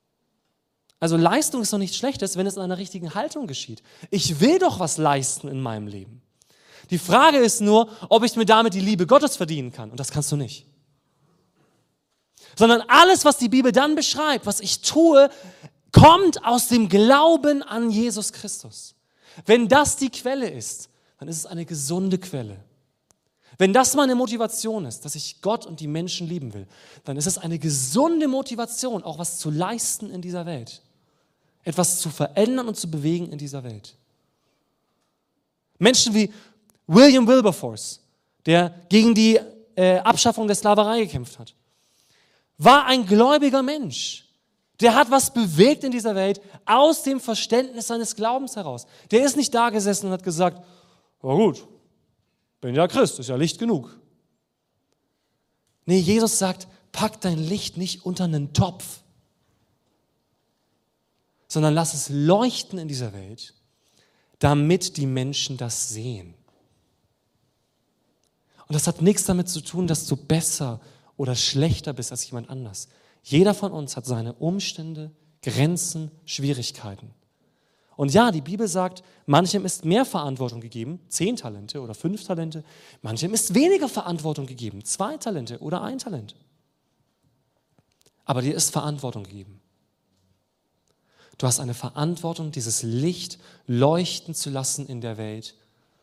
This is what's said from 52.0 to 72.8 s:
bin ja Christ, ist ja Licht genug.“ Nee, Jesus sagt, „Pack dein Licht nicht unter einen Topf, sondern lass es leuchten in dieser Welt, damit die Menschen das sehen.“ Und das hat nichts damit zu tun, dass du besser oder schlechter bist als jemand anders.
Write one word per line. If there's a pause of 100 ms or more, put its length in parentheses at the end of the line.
bin
ja
Christ,
ist
ja
Licht
genug.“ (1900)
Nee,
Jesus
sagt, (240)
„Pack
dein
Licht
nicht
unter
einen
Topf, (2500)
sondern
lass
es
leuchten
in
dieser
Welt, (840)
damit
die
Menschen
das
sehen.“ (2250)
Und
das
hat
nichts
damit
zu
tun,
dass
du
besser (360)
oder
schlechter
bist
als
jemand
anders. (380)